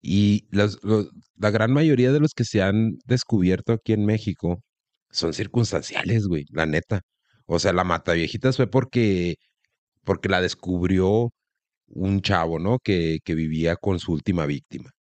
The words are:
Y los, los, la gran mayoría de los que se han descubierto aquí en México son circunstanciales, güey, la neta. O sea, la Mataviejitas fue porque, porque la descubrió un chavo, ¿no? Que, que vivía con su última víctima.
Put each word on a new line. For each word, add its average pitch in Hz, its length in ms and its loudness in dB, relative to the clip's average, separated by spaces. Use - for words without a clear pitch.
Y 104 460 2
los, 101 320 0
los, 104 280 0
la 104 140 0
gran 110 220 0
mayoría 135 400 4
de 147 80 2
los 151 140 2
que 123 100 -2
se 107 160 0
han 104 360 0
descubierto 104 680 0
aquí 113 200 -2
en 104 120 2
México 98 560 -2
son 82 220 -4
circunstanciales, 110 920 -2
güey, 80 240 -2
la 80 160 -2
neta. 78 360 -2
O 85 140 0
sea, 95 120 2
la 90 120 2
Mataviejitas 85 720 -2
fue 127 100 0
porque, 101 680 0
porque 95 240 -2
la 95 120 2
descubrió 92 920 0
un 98 340 -2
chavo, 82 380 -2
¿no? 101 240 0
Que, 82 420 0
que 82 120 -4
vivía 80 400 -2
con 95 240 -2
su - 120 -4
última 82 340 -2
víctima. 67 440 -8